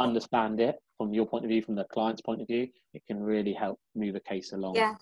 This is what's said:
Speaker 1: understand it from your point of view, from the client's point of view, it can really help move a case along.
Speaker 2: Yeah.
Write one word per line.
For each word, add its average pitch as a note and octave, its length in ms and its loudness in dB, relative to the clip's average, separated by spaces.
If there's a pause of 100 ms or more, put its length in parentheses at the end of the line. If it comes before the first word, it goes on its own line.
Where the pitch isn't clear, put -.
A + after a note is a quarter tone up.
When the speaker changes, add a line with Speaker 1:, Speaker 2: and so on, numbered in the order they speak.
Speaker 1:
understand A#2 580 2
it A#2 180 4 (200)
from G#2+ 180 -2
your A2 120 4
point A#2+ 180 -2
of A#2 40 -2
view, A2 140 4
from A2 140 -4
the G2+ 160 -2
client's A2+ 300 0
point A2+ 180 -4
of A2 80 -8
view, A#2+ 180 0 (260)
it - 140 -16
can G#2 160 -4
really G#2 300 2
help G2 260 -2 (160)
move G#2 220 -2
a F#2+ 40 -4
case - 320 -8
along. F#2+ 220 -4
Speaker 2:
Yeah. A3 280 2